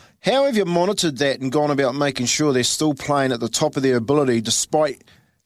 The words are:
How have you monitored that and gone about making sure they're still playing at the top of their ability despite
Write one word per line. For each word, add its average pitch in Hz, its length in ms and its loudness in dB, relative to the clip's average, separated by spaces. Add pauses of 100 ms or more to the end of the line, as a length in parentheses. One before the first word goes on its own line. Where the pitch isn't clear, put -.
(220)
How 262 240 2
have 277 100 -2
you 202 80 2
monitored 175 540 0
that 139 240 0
and 131 100 -4
gone 147 180 2
about 135 260 0
making 135 320 -2
sure 147 260 0
they're 123 100 2
still 156 300 0
playing 135 400 0
at 117 80 -4
the 117 80 -4
top 151 260 -2
of 139 80 -2
their 131 140 2
ability 127 420 2
despite 135 640 -2 (420)